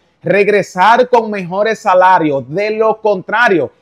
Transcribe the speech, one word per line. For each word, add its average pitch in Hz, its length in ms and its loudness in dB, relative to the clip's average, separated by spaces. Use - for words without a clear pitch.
regresar 202 880 0
con 220 200 0
mejores 202 480 -4
salarios. 170 720 2
De 202 220 -4
lo 220 300 -2
contrario 202 720 -2